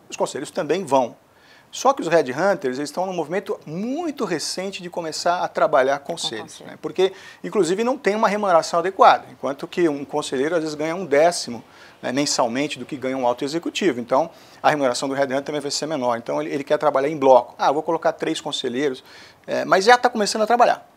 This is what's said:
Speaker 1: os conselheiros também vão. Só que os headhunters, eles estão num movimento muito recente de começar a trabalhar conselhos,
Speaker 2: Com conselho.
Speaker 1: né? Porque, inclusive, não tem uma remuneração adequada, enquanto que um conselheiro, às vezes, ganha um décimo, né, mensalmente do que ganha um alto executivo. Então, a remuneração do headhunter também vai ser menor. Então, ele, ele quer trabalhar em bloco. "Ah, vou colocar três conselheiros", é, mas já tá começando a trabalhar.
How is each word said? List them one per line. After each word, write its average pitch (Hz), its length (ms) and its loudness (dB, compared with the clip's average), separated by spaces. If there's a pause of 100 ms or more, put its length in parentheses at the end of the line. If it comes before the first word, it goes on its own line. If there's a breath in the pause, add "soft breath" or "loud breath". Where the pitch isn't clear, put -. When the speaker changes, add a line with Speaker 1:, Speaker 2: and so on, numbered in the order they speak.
Speaker 1:
os - 80 -16
conselheiros 147 340 -6
também 175 340 -2
vão. 135 320 0 (540 soft breath)
Só - 220 2
que - 80 -2
os 175 80 -4
headhunters, 151 720 0
eles 147 100 -6
estão 175 160 -4
num 190 80 -6
movimento 175 540 -6
muito 247 580 -6
recente 185 580 -6
de 175 60 -10
começar 170 540 -4
a 160 60 -4
trabalhar 147 500 2
conselhos, 113 560 -10
Speaker 2:
Com - 60 -20
conselho. - 100 -18
Speaker 1:
né? - 100 -18
Porque, 185 320 0 (320 loud breath)
inclusive, 185 400 0
não 254 140 -2
tem 208 180 0
uma 220 100 2
remuneração 190 520 2
adequada, 180 520 6
enquanto 135 380 -8
que 175 180 0
um 143 160 -2
conselheiro, 147 520 -2
às 160 80 0
vezes, 156 120 -6
ganha 156 220 -4
um 190 80 -6
décimo, 139 580 2 (380 loud breath)
né, 123 100 -6
mensalmente 139 680 -2
do 123 80 -12
que 151 100 -12
ganha 131 220 -6
um 127 80 0
alto 123 180 0
executivo. 143 560 -2
Então, 131 300 0 (320 loud breath)
a 135 80 4
remuneração 139 400 0
do 135 40 -4
headhunter 139 300 -2
também 151 160 -6
vai 135 100 -6
ser - 140 -6
menor. 123 320 -2
Então, 143 240 -6
ele, 156 140 -6
ele 139 100 -4
quer 151 140 0
trabalhar 143 320 2
em 160 80 -6
bloco. 135 400 6
"Ah, 180 120 2
vou 147 120 0
colocar 160 300 0
três 160 280 -4
conselheiros", 131 640 -4 (420 loud breath)
é, 127 200 -4
mas 180 180 4
já 240 140 8
tá 247 100 2
começando 220 320 -2
a 214 60 0
trabalhar. 240 500 2